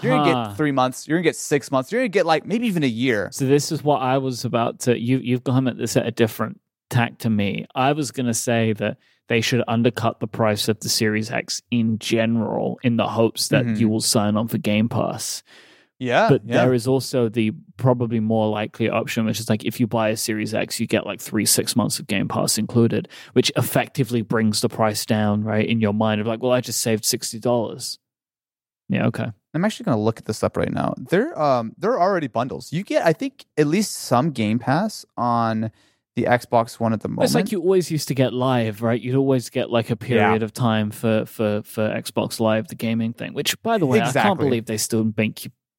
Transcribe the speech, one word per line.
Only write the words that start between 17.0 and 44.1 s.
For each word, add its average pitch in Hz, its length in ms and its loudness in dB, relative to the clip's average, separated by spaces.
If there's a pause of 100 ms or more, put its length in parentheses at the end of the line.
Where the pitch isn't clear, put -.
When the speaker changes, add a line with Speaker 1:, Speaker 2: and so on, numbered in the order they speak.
Speaker 2:
the 110 220 0 (260)
probably 120 440 2
more 110 260 2
likely 107 420 -2
option, 113 360 -2
which 110 140 -2
is, 113 100 -6
like, 110 160 0
if - 160 -4
you 120 40 4
buy 110 240 0
a 110 80 -2
Series 107 380 -4
X, - 240 -4
you 113 80 -2
get, - 180 0
like, - 140 -8
three, 104 260 -2
six - 300 0
months - 240 0
of - 80 -12
Game 98 220 -2
Pass - 280 0
included, 113 500 0 (260)
which - 240 2
effectively 120 680 0
brings 110 380 0
the 117 80 0
price 110 360 0
down, 107 380 2
right, 107 240 0
in 117 140 0
your 104 120 2
mind 107 280 0
of, 104 40 -4
like, 113 160 -4
"Well, 127 120 2
I 127 80 2
just - 200 -6
saved 110 240 0
sixty - 320 -4
dollars." 120 600 -2 (880)
Yeah, 120 200 0
okay. 117 180 -2 (280)
Speaker 1:
I'm 170 120 -2
actually 220 180 -4
gonna 120 180 0
look 110 180 0
at - 60 -20
this - 180 -6
up - 140 0
right - 140 0
now. - 260 -2
There, 208 420 0
um, 127 380 0
there 190 140 -2
are 214 100 0
already 175 260 2
bundles. - 440 -4
You 175 120 -4
get, 294 220 -2
I 165 80 4
think, - 320 -6 (120)
at 151 100 4
least 196 240 2
some 127 400 0
Game 110 260 0
Pass 160 480 -2 (120)
on 113 520 0 (460)
the 120 80 0
Xbox 117 560 2
One 113 140 0
at 104 80 -2
the - 80 -6
moment. 110 160 0
Speaker 2:
It's 190 100 2
like 190 160 0
you 202 100 -2
always 180 300 2
used 156 160 -2
to 143 80 -2
get 127 180 4
Live, 120 480 0
right? 117 200 0
You'd 123 140 -2
always 135 340 2
get, - 200 -4
like, 117 200 0
a 117 100 -2
Speaker 1:
Yeah. - 80 -10 (220)
Speaker 2:
period 110 140 2
of 107 100 -6
time 110 380 0
for, 110 340 0
for, 107 380 -2
for 107 260 -4
Xbox 110 500 -4
Live, 110 300 2
the 127 60 -12
gaming 113 360 -2
thing, - 220 -12
which, - 300 -4
by 226 140 0
the 170 80 2
way, 214 140 4
I - 40 2
can't 147 120 0